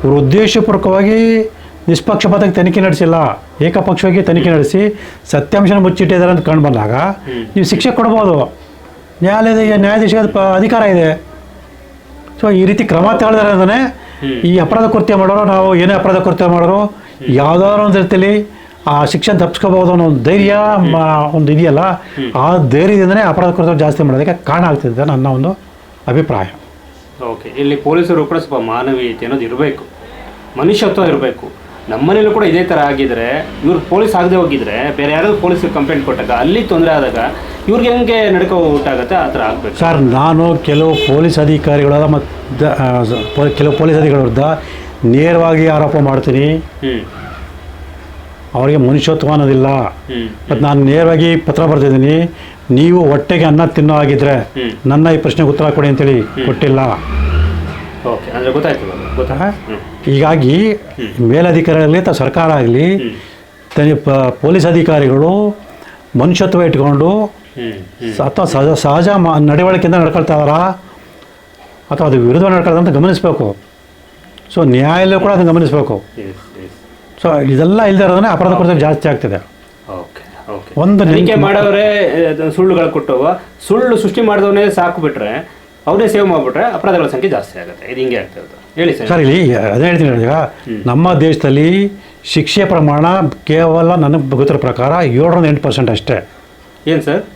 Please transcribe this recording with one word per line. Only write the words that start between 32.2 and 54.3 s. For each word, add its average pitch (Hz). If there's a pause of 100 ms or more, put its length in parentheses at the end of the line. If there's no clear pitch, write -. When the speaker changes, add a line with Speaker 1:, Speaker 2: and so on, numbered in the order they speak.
Speaker 2:
ಕೂಡ 214
ಇದೇ 175
ಥರ 175
ಆಗಿದ್ರೆ, 135 (180)
ಇವ್ರು 165
ಪೊಲೀಸ್ 208
ಆಗದೆ 180
ಹೋಗಿದ್ರೆ, 135
ಬೇರೆ 143
ಯಾರಾದ್ರೂ 202
ಪೊಲೀಸ್‌ಗೆ 175
ಕಂಪ್ಲೇಂಟ್ 143
ಕೊಟ್ಟಾಗ, 120
ಅಲ್ಲಿ 156
ತೊಂದ್ರೆ 170
ಆದಾಗ 131 (500)
ಇವ್ರಿಗೆ 233
ಹೆಂಗೆ 226
ನಡ್ಕೋ 185
ಊಟ 147
ಆಗತ್ತೆ? 139
ಆ 151
ಥರ 131
ಆಗ್ಬೇಕು. -
Speaker 1:
ಸರ್, 165
ನಾನು 156
ಕೆಲವು 151
ಪೊಲೀಸ್ 156
ಅಧಿಕಾರಿಗಳ 147
ಮತ್-, 147
ಆ, 127
ಸ-, 110
ಪೊ-, 139
ಕೆಲವು 143
ಪೊಲೀಸ್ 156
ಅಧಿಕಾರಿಗಳ 143
ವಿರುದ್ಧ 123 (680)
ನೇರವಾಗಿ 160
ಆರೋಪ 151
ಮಾಡ್ತೀನಿ. 135
Speaker 2:
ಹ್ಮ್. 135 (1500)
Speaker 1:
ಅವ್ರಿಗೆ 139
ಮನುಷ್ಯತ್ವ 143
ಅನ್ನೋದಿಲ್ಲ. 135
Speaker 2:
ಹ್ಮ್. 123 (220)
Speaker 1:
ಮತ್ತ್ 139
ನಾನು 143
ನೇರವಾಗಿ 165
ಪತ್ರ 160
ಬರ್ತಿದ್ದೀನಿ, 147 (360)
ನೀವು 160
ಹೊಟ್ಟೆಗೆ 147
ಅನ್ನ 160
ತಿನ್ನೋ 156
ಆಗಿದ್ರೆ 143